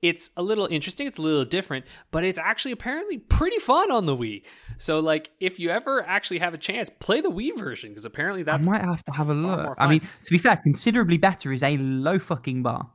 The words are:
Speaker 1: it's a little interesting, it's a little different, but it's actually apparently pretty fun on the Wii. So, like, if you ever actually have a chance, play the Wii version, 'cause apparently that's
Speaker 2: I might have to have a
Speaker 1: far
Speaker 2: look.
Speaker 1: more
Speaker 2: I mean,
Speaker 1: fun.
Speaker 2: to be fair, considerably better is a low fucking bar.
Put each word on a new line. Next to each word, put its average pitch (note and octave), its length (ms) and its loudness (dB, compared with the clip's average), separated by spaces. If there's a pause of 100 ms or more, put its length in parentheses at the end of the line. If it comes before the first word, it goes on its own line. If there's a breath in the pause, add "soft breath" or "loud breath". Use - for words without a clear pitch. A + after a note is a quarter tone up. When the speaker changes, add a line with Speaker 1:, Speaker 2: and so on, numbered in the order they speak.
Speaker 1:
it's E3+ 340 -2
a F#3 60 -6
little G3+ 240 0
interesting, F3 420 -6
it's C4 100 -10
a E3 40 -8
little D#3 240 2
different, D3+ 400 -6 (260 loud breath)
but E3 140 -2
it's F#3 120 -2
actually A3+ 360 -2
apparently D4+ 440 -6
pretty F#4 420 2
fun F4 300 4
on A#3 160 2
the D3 120 2
Wii. A2 260 -6 (340 loud breath)
So, D#3 220 0
like, D#3 400 0
if F#3 220 -4
you E3+ 80 -2
ever A#3 360 0
actually F3+ 340 -2
have F3 140 -2
a E3 40 -10
chance, G3+ 320 -4 (100)
play A#3 220 2
the G4 100 0
Wii B3 260 -4
version, A2+ 380 -8
'cause G#2 80 -16
apparently E3+ 400 -4
that's D3+ 240 2
Speaker 2:
I - 20 4
might G#3 120 2
have F3 240 -2
to D3 80 -6
have D3 160 0
a D3+ 40 4
Speaker 1:
far D3 80 0
Speaker 2:
look. E3+ 220 0
Speaker 1:
more - 180 -6
Speaker 2:
I C#3 60 4
mean, D3+ 140 6
Speaker 1:
fun. - 80 -14 (160 loud breath)
Speaker 2:
to - 60 0
be E3+ 80 6
fair, G3+ 180 4
considerably E3+ 600 4
better E3 360 2
is C3 100 0
a C#3+ 140 2
low C3+ 420 0
fucking C3 440 -4
bar. - 320 -4